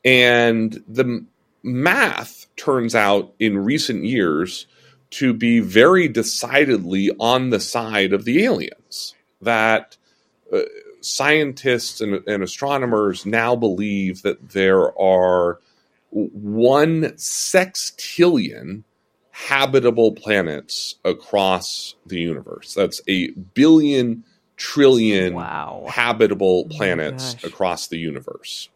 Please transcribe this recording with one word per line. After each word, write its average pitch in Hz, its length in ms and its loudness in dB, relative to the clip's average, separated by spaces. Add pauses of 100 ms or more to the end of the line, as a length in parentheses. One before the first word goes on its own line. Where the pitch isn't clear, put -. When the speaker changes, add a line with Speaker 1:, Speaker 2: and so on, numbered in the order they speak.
Speaker 1:
And 120 800 4
the 117 180 -2
m-, 120 240 -6 (340)
math 147 840 -2 (100)
turns 120 380 -2
out 101 440 2
in 107 200 0
recent 104 460 -2
years 92 640 -2 (460)
to 131 200 0
be 117 280 2
very 135 480 4
decidedly 113 1080 0
on 127 320 0
the 107 100 0
side 107 520 -2
of 101 140 -2
the 143 180 0
aliens, - 720 -6 (260)
that, 110 560 0 (560)
uh, - 80 0 (420)
scientists 139 1000 -2
and, 104 260 -2
and 104 160 -2
astronomers 110 840 -2
now 117 300 0
believe 101 680 -2
that 78 280 -4
there 95 500 2
are 90 600 2 (500)
w-, 107 220 -4
one 127 680 2 (140)
sextillion 110 1700 -2 (480)
habitable 123 840 2
planets 87 920 -4
across 95 920 -2 (120)
the 90 120 -10
universe. 76 560 -8
That's - 320 -2
a 92 240 -2
billion 131 920 2 (320)
trillion 110 800 2
Speaker 2:
Wow. 80 540 -10
Speaker 1:
habitable 101 760 2
Speaker 2:
Oh - 60 -12
my - 60 -14
Speaker 1:
planets 98 580 -4
Speaker 2:
gosh. - 100 -16
Speaker 1:
across 85 420 -6
the 85 120 -10
universe. - 760 -12